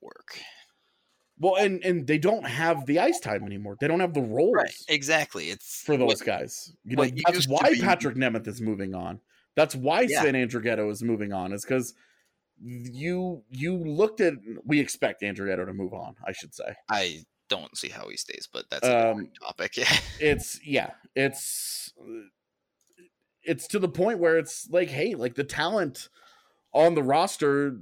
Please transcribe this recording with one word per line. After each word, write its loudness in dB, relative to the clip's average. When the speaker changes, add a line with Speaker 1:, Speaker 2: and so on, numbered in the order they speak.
Speaker 1:
work. -20
Speaker 2:
Well, 2
and, 2
and 0
they 2
don't 2
have 0
the 2
ice 2
time -4
anymore. -10
They 0
don't 2
have 0
the 2
roles 2
Speaker 1:
Right, 2
exactly. 0
It's -10
Speaker 2:
for 2
those 4
Speaker 1:
what, -14
Speaker 2:
guys. -4
You -6
know, 6
Speaker 1:
what 0
Speaker 2:
that's 2
Speaker 1:
used 0
to 2
Speaker 2:
why 6
Speaker 1:
be 4
Speaker 2:
Patrick 2
Nemeth 0
is -8
moving -4
on. -8
That's 2
why 2
Speaker 1:
Yeah. 2
Speaker 2:
Sven 4
Andrighetto 0
is -8
moving -2
on, -4
is -8
'cause -2
you, -6
you -4
looked 2
at, 4
we 4
expect -2
Andrighetto -2
to -8
move -6
on, -12
I -6
should -14
say. -10
Speaker 1:
I -2
don't -6
see -6
how -10
he -10
stays, -10
but -10
that's -4
a 6
different 4
Speaker 2:
Um, -20
Speaker 1:
topic. -6
<laughs> -
Yeah. 2
Speaker 2:
it's, 0
yeah, 0
it's, -4
it's -2
to 0
the 2
point 0
where 4
it's -4
like, 2
hey, -2
like, -4
the -2
talent -2
on 8
the 4
roster, 2